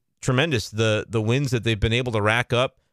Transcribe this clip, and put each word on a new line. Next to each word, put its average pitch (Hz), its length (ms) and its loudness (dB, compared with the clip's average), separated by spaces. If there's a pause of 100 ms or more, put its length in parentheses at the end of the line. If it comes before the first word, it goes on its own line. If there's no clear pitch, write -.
(220)
tremendous, 131 480 0
the, 107 400 0
the 113 120 -2
wins 127 280 0
that 117 140 -2
they've 113 160 0
been 110 140 0
able 123 180 -2
to 107 100 -2
rack 113 320 0
up 127 240 0 (160)